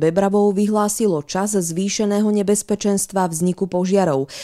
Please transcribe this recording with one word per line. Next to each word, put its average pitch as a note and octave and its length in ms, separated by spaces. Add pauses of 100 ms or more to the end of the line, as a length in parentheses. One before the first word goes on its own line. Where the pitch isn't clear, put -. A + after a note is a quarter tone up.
Bebravou G3 560
vyhlásilo G#3 640
čas G3 320
zvýšeného G3+ 720
nebezpečenstva G3+ 1040
vzniku F3 400
požiarov, F3+ 640 (120)